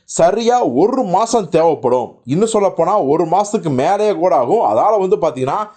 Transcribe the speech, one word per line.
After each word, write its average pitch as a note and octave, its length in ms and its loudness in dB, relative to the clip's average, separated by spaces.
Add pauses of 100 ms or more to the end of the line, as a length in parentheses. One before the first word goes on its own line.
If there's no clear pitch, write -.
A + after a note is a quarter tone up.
சரியா A3+ 600 0
ஒரு F#3+ 380 0
மாசம் G#3 460 -2
தேவைப்படும், B2+ 760 0
இன்னும் F3 240 0
சொல்ல G#3+ 220 0
போனா F3+ 320 0
ஒரு D#3 220 0
மாசத்துக்கு F3+ 460 -2
மேலேயே F#3+ 440 0
கூட E3+ 220 0
ஆகும். C#3+ 240 2
அதனால D#3 360 0
வந்து F#3+ 200 0
பாத்தீங்கன்னா, D#3+ 600 -4